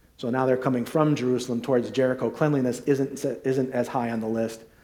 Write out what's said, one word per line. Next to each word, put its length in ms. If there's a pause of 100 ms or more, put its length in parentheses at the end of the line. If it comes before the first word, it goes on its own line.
(180)
So 120
now 160
they're 120
coming 280
from 300
Jerusalem 460
towards 300
Jericho. 380
Cleanliness 520
isn't, 420
isn't 500
as 140
high 220
on 120
the 60
list, 340 (220)